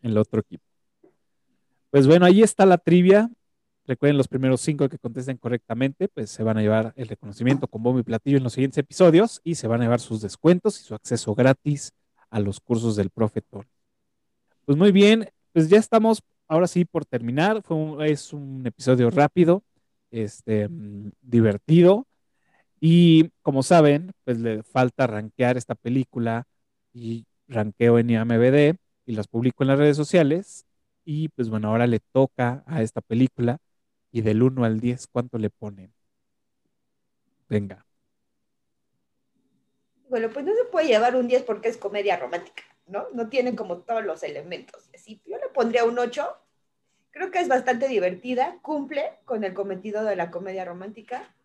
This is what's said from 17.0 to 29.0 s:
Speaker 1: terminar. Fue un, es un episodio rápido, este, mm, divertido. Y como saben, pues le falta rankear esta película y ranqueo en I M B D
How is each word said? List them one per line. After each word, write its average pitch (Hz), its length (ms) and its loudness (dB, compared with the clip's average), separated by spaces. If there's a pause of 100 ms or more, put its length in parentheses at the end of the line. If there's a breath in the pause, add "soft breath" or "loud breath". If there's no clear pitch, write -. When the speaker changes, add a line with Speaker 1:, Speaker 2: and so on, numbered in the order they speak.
Speaker 1:
terminar. 139 580 -2
Fue 165 140 -6
un, 156 240 -8
es 151 320 -4
un 135 320 -12
episodio 123 460 0
rápido, 170 520 2 (460)
este, 107 580 -4
mm, 101 440 -14 (100)
divertido. 139 840 4 (720)
Y 165 500 6 (140)
como 135 200 -2
saben, 160 480 4 (120)
pues 120 160 -4
le 113 240 -6
falta 127 440 -2
rankear 113 500 -2
esta 120 180 -10
película 120 680 -4 (480)
y 117 320 -12 (220)
ranqueo 117 520 2
en 117 100 0
I 117 80 2
M 113 200 0
B 123 140 4
D 147 260 4 (280)